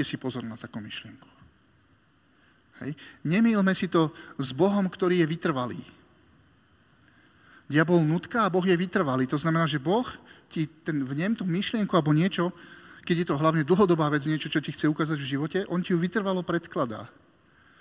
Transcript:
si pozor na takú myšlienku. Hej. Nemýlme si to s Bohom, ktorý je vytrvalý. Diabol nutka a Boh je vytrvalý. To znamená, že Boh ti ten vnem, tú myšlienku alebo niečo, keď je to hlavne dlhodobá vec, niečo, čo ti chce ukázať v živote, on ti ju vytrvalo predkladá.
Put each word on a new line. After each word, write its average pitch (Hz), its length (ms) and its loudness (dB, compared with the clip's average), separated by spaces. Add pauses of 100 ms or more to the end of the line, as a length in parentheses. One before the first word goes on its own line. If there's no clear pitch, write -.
si - 80 -4
pozor 123 320 -8
na 110 80 -10
takú - 240 -14
myšlienku. - 480 -16 (1500)
Hej. 135 160 -8 (320)
Nemýlme 196 480 4
si 180 160 -2
to 160 240 4 (240)
s 127 160 -4
Bohom, 196 320 2
ktorý 180 320 0
je 160 80 4
vytrvalý. 135 560 -4 (1800)
Diabol 160 400 4
nutka 180 400 0
a 170 60 0
Boh 180 100 2
je 185 80 2
vytrvalý. 165 560 0
To 151 80 -2
znamená, 165 320 0
že 139 160 -4
Boh 208 240 0 (400)
ti 165 160 -4 (240)
ten 151 160 -2
vnem, 151 320 -2
tú - 80 -6
myšlienku 190 480 -2
alebo 156 240 4
niečo, 180 400 0 (480)
keď 180 160 0
je 175 80 -2
to 160 80 0
hlavne 156 320 2
dlhodobá 170 400 4
vec, 147 160 0
niečo, 156 240 -2
čo 151 160 -2
ti - 80 -6
chce - 160 -2
ukázať 151 320 -2
v 135 160 -8
živote, 160 320 -2
on 175 160 -2
ti - 80 -6
ju 175 80 2
vytrvalo 190 400 -2
predkladá. 147 720 -4 (680)